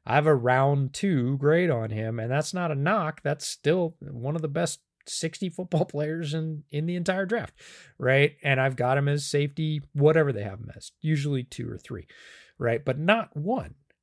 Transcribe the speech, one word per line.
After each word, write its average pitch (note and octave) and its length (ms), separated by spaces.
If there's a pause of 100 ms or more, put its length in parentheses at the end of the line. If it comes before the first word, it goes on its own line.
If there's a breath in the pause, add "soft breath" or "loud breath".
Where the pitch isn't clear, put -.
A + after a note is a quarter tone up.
I A#2 100
have D3 100
a D#3 80
round C3+ 580
two C#3 460
grade D#3+ 320
on A2+ 200
him," A2 300
and A2+ 100
that's C#3+ 240
not F3 160
a D3+ 60
knock. D#3 460
That's C#3+ 240
still E3 540
one C3 360
of D#3+ 60
the D#3 60
best E3 320 (260)
sixty - 420
football F3 360
<laughs> - 20
players D3+ 480
in, D#3 360
in D3+ 160
the F3 100
entire F#3 300
draft, F#3+ 280 (440 loud breath)
right? C#3 440
And C#3 180
I've C3 160
got B2 220
him C#3+ 100
as C#3+ 160
safety, D3 560 (120)
whatever D3 400
they G#2 100
have G#2 180
him G#2 160
as, - 140 (100)
usually C#3+ 440
two A#2+ 260
or A2 80
three, - 280 (520 loud breath)
right? A#2+ 260
But C3 140
not G3 380
one. D#3+ 400 (260)